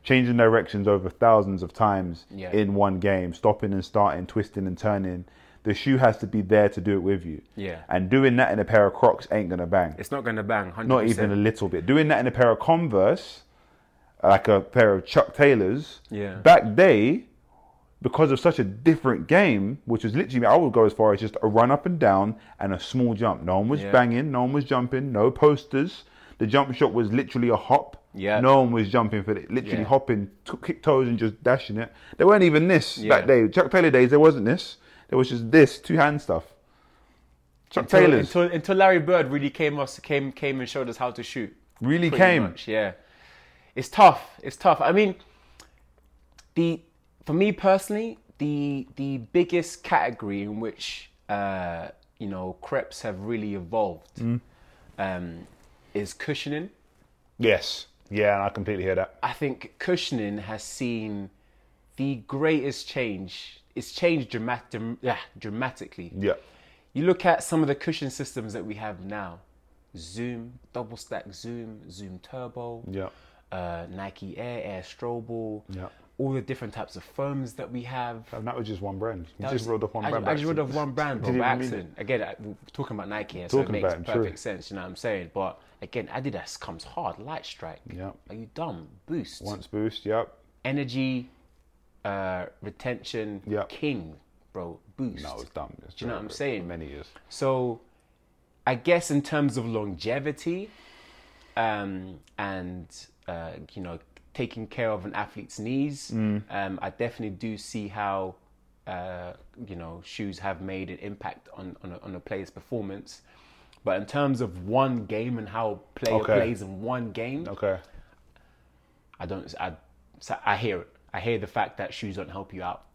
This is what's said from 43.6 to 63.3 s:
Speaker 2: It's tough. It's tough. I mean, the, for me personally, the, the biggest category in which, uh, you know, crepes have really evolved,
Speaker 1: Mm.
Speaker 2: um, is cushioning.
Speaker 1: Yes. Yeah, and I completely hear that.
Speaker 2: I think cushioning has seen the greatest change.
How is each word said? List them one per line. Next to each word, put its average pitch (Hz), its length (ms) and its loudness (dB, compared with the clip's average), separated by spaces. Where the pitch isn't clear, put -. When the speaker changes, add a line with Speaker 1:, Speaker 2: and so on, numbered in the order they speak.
Speaker 2:
It's 131 160 -6
tough. - 520 6
It's - 140 -10
tough. 170 240 4
I - 120 2
mean, 196 240 2
the, 165 260 0
for - 80 -4
me 196 200 4
personally, 208 640 0
the, 143 480 -4
the 139 220 -6
biggest 175 640 -2
category 107 600 -2
in 104 180 -8
which, - 500 -10
uh, 92 600 -6
you 113 80 -10
know, 92 340 -8
crepes - 420 -6
have 98 180 -8
really 104 340 -6
evolved, 92 640 -6
Speaker 1:
Mm. 117 240 -4
Speaker 2:
um, 90 480 -8
is 101 200 -6
cushioning. 151 560 -8
Speaker 1:
Yes. - 480 0
Yeah, 104 240 2
and 98 100 -2
I 101 40 0
completely 98 360 -6
hear 92 120 0
that. 92 260 -4
Speaker 2:
I 123 100 -4
think - 460 -8
cushioning 113 600 -4
has 104 240 -12
seen 110 680 -8
the 135 200 -4
greatest 139 600 -2
change. 98 760 -8